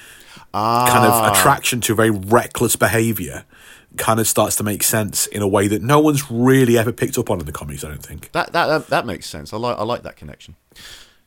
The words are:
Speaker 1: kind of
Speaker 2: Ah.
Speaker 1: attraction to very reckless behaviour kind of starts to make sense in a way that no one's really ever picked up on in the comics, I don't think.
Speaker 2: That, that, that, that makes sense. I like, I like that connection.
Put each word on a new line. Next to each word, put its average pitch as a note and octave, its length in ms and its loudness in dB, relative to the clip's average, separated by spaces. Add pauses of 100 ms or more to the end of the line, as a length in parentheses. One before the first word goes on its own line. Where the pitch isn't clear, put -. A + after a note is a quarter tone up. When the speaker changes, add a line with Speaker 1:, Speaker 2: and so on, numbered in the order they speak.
(540)
Speaker 1:
kind B2 520 2
of A#2+ 60 6
Speaker 2:
Ah. A2 220 4
Speaker 1:
attraction B2+ 480 2
to G#2+ 140 -2
very A2+ 160 4
reckless G#2+ 680 0
behaviour G#2 680 -2 (540)
kind A2+ 220 0
of A2 80 0
starts - 280 0
to - 80 -4
make G#2 180 -4
sense - 460 -2
in - 160 -6
a G2+ 40 2
way G2 200 2
that G2+ 160 -2
no C#3+ 160 4
one's D3 320 2
really A#2+ 480 4
ever G#2+ 120 0
picked - 260 -4
up B2 120 -2
on G2+ 100 -2
in D#2+ 60 -8
the D2 60 -8
comics, D2 320 -10
I D#2 60 -10
don't D2 140 -14
think. - 280 -16
Speaker 2:
That, - 220 -4
that, E3 140 0
that, D3+ 200 0
that E3 180 -2
makes G2 220 -8
sense. D2+ 260 -12
I G#2 40 -8
like, A#2+ 200 -4
I G2 60 -4
like A2+ 180 -6
that - 140 -16
connection. - 400 -20 (720)